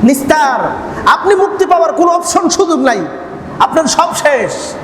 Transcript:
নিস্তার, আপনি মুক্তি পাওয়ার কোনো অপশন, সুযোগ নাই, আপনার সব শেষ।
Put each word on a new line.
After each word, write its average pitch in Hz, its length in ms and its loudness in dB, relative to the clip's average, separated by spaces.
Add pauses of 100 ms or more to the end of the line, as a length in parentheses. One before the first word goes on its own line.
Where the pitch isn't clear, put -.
নিস্তার, 277 560 2 (460)
আপনি 359 300 2
মুক্তি 381 300 0
পাওয়ার 330 280 2
কোনো 349 180 2
অপশন, 349 380 0
সুযোগ 330 300 0
নাই, 233 260 0 (540)
আপনার 311 240 2
সব 330 320 0
শেষ। 254 580 -2 (100)